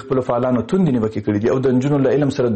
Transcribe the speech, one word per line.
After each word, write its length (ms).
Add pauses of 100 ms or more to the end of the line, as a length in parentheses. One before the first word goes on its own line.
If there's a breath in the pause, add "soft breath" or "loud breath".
خپلو 240
فعالانو 320
توندې 340
نیوکې 300
کړې 180
دي 80
او 80
د 220
نجونو 180
له 160
علم 160
سره 260